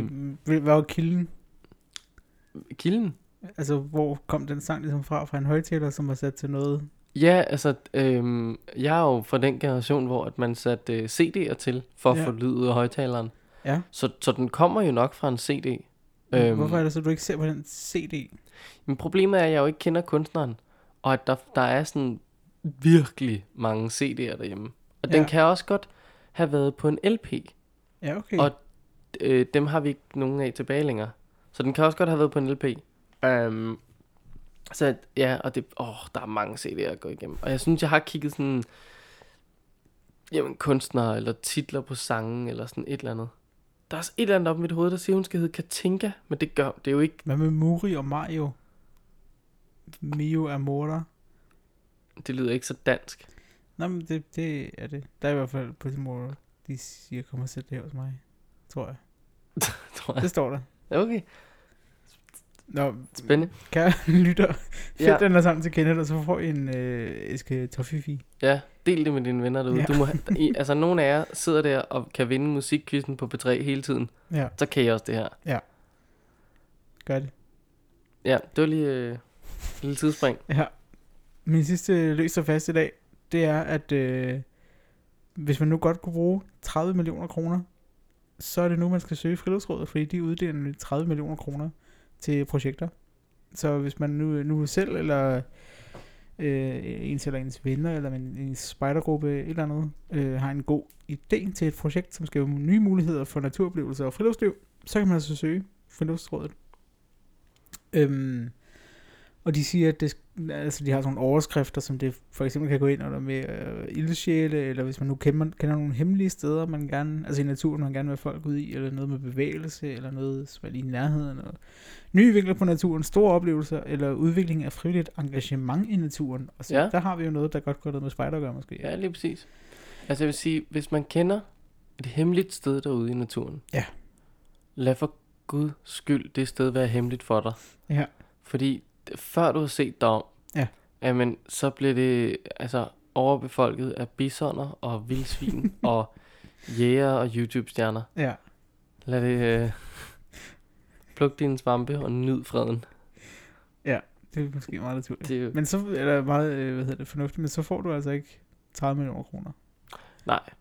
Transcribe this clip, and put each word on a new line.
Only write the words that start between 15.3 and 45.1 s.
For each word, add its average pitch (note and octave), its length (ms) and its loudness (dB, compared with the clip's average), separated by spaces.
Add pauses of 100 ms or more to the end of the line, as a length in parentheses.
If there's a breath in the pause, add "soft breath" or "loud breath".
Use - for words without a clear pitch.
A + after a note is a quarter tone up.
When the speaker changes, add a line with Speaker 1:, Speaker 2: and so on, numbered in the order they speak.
Speaker 1:
C C#3+ 260 -2
D. - 20 -8 (680)
Speaker 2:
Men B2+ 140 6
Speaker 1:
Øhm, A2+ 120 4
Speaker 2:
hvorfor D#3 200 2
er D#3+ 60 4
det D#3 100 0
så, D#3+ 80 -2
du D#3 80 0
ikke D#3+ 140 0
ser E3+ 140 -4
på D#3 80 -2
den D3 180 -4
C - 480 -6
D? C#3+ 260 -10 (480 loud breath)
Speaker 1:
Men C3+ 120 -2
problemet F#3+ 420 4
er, E3+ 60 6
at D#3+ 60 4
jeg D3+ 80 4
jo C#3 60 4
ikke D3+ 140 0
kender E3+ 220 2
kunstneren, D3+ 580 -2 (420 soft breath)
og C3+ 120 2
at - 140 0
der, C3 80 2 (200)
der C3 60 4
er B2+ 220 2
sådan C3 360 -4 (440)
virkelig C3+ 840 4 (100)
mange A2+ 360 0
C C3+ 280 -2
D'er A#2+ 180 -6
derhjemme. G2+ 320 -10 (320)
Og - 100 -2
den D#3 100 8
Speaker 2:
Ja. D3+ 60 4
Speaker 1:
kan D#3 160 4
også F3 220 4
godt G3+ 240 -2 (420 soft breath)
have D#3+ 200 0
været C#3+ 240 2
på - 120 0
en D3+ 160 2
L A3 140 4
P. - 160 -10 (680)
Speaker 2:
Ja, D3 160 -6
okay. - 200 -4
Speaker 1:
Og, C#3 140 4 (720)
øh, B2+ 320 4
dem D3 140 2
har D#3 120 0
vi C#3+ 100 0
ikke - 120 -6 (140)
nogen C3+ 260 0
af B2+ 120 -2
tilbage C#3 300 -2
længere. A2+ 280 -2 (400)
Så - 120 -4
den C3+ 100 2
kan D#3 100 4
også D#3 140 4
godt F3 120 4
have D#3 100 2
været D3 120 4
på D3 80 0
en C3+ 100 0
L C#3 60 0
P. C#3 100 -2 (600)
Øhm, A2+ 520 0 (960)
så C#3 220 2 (220)
ja, B2+ 260 2
og C3 120 -6
det, A#2+ 100 -2 (140)
åh, A2+ 160 -8 (200)
der - 60 -6
er - 40 -12
mange G#2+ 320 -4
C - 200 -10
D'er - 40 -4 (100)
at - 80 -10
gå - 100 -10
igennem. - 320 -10
Og C3+ 100 -2
jeg C3+ 80 0
synes, D#3+ 220 4
jeg D3+ 80 2
har D#3 100 4
kigget D3+ 320 -4
sådan, C3+ 320 -2 (1700 loud breath)
jamen, C#3+ 240 0
kunstnere A#2+ 640 0
eller A2 140 -2 (100)
titler - 400 -4
på C3 140 -10
sange A#2 540 -4
eller A#2 160 -8
sådan B2 220 -8
et C#3 120 -6
eller A#2 120 -6
andet. A2+ 180 -8 (600)
Der D#3+ 60 -6
er E3 40 -8
så - 160 -10
et A3+ 40 0
eller G3+ 140 4
andet F3 120 2
oppe D#3+ 120 2
i - 20 -2
mit E3+ 100 0
hoved, E3+ 200 2
der F#3 60 -2
siger, F#3+ 180 0